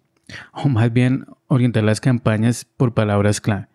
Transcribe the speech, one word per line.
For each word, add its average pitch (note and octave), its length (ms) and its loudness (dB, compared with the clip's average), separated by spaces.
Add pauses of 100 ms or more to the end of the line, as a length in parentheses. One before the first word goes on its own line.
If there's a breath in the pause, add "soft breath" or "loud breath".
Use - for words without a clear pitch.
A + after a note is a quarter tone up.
(520 loud breath)
o - 160 -4
más A#2+ 240 2
bien B2+ 360 0 (200)
orientar A#2+ 380 2
las G#2+ 160 0
campañas A#2 640 0
por B2 280 -2
palabras G#2 460 0
clave. G#2 360 -4